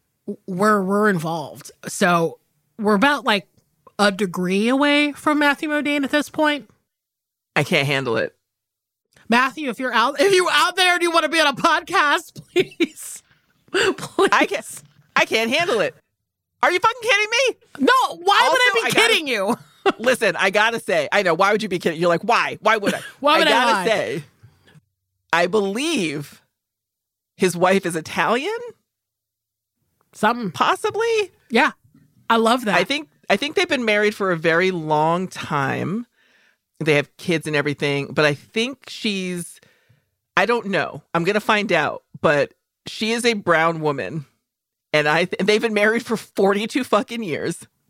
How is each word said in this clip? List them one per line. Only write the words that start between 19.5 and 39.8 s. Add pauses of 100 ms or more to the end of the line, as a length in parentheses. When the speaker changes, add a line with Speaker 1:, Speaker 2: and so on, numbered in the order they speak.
Speaker 1:
<laughs>
Speaker 2:
Listen,
I
gotta
say,
I
know,
why
would
you
be
kidding?
You're
like,
"Why?
Why
would
I?"
Speaker 1:
<laughs>
Why
would
Speaker 2:
I
Speaker 1:
I
Speaker 2:
gotta
Speaker 1:
lie?
Speaker 2:
say, (1120)
I
believe (960)
his
wife
is
Italian? (1600)
Speaker 1:
Something.
Speaker 2:
Possibly. (180)
Speaker 1:
Yeah. (580)
I
love
that.
Speaker 2:
I
think, (200)
I
think
they've
been
married
for
a
very
long
time. (760)
They
have
kids
and
everything,
but
I
think
she's, (760)